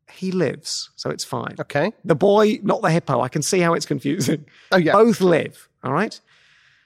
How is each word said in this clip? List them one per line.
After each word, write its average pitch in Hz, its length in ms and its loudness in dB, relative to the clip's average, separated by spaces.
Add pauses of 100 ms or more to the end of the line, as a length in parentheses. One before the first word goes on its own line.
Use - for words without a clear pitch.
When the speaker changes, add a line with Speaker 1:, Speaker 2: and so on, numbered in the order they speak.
(120)
Speaker 1:
he 190 200 -8
lives, - 680 -6
so - 120 -8
it's - 140 -8
fine. - 360 -8
Speaker 2:
Okay. 156 340 -2 (100)
Speaker 1:
The 170 120 2
boy, 202 480 4
not - 180 -2
the 190 100 2
hippo. 151 300 0
I 123 80 -2
can 156 120 -6
see 185 200 -2
how 170 120 2
it's 151 120 -4
confusing. 143 600 -4 (280)
Speaker 2:
Oh, 190 40 4
yeah. 165 140 2
Speaker 1:
Both 214 300 4
live, 165 480 0 (140)
all 127 100 -4
right? 196 260 -4 (680)